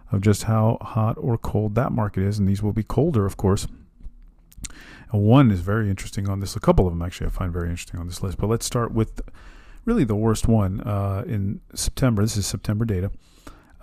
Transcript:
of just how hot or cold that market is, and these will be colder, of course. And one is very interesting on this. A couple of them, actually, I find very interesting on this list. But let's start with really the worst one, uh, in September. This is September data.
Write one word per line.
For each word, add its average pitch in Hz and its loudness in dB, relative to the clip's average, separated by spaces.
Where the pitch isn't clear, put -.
of 98 0
just 101 4
how 110 2
hot 110 -2
or 113 -2
cold 107 -2
that 120 0
market 101 0
is, 101 0
and 98 2
these 98 0
will 104 0
be 107 0
colder, 127 2
of 95 -4
course. 101 2
And 104 2
one 120 8
is 92 2
very 101 0
interesting 98 -4
on 98 -2
this. 95 -6
A - -8
couple 170 4
of 85 -2
them, 85 -4
actually, - -4
I - -4
find 90 -4
very 85 -4
interesting 85 -8
on 85 -8
this 87 -10
list. 90 -4
But 101 -6
let's 113 -2
start - -2
with - 0
really 233 2
the 110 0
worst 107 2
one, 107 2
uh, 98 -4
in 101 -4
September. 113 0
This 110 0
is 95 -2
September 107 -2
data. 98 -2